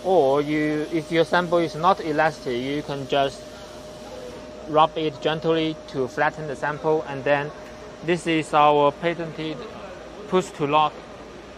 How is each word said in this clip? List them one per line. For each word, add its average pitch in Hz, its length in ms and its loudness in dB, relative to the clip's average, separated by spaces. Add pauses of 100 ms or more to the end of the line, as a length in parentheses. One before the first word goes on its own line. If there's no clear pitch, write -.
Or 147 380 6
you, 151 520 0
if 160 180 -2
your 165 140 4
sample 175 320 2
is 165 180 0
not 175 240 4
elastic, 147 640 0
you 143 220 -4
can 139 240 -6
just 139 340 0 (1300)
rub 156 260 4
it 156 260 -2
gently 160 540 0 (120)
to 131 200 -2
flatten 151 400 -2
the 135 80 -6
sample, 151 540 0
and 139 140 -8
then 143 280 2 (540)
this 170 220 0
is 160 260 0
our 147 380 6
patented 160 680 -4 (680)
push-to-lock 151 680 2 (640)